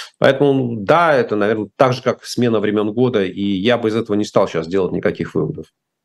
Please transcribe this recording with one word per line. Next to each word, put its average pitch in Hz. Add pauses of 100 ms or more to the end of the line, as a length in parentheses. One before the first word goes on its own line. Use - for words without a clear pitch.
(200)
Поэтому, 135
да, 151
это, 120
наверное, 104
так 131
же, 127
как -
смена 117
времён 104
года, 117
и 92
я 101
бы 113
из 107
этого 113
не 104
стал 101
щас 80
делать 90
никаких 85
выводов. 80 (380)